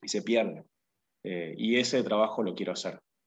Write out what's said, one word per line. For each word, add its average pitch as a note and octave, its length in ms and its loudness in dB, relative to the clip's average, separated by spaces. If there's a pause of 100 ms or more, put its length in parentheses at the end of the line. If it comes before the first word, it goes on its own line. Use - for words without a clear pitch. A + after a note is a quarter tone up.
y - 60 -12
se G2+ 140 -2
pierde. G#2 420 0 (680)
Eh, E2+ 280 -4
y A2+ 180 2
ese B2 260 2
trabajo A2 400 2
lo F#2 120 -2
quiero F#2 180 -4
hacer. F2+ 260 -8 (280)